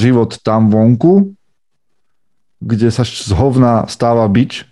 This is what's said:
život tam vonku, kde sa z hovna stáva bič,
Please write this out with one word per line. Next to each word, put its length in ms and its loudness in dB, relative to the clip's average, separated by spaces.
život 400 0
tam 320 0
vonku, 560 2
kde 320 -2
sa 160 -2
z 280 -12
hovna 520 2
stáva 400 0
bič, 460 -2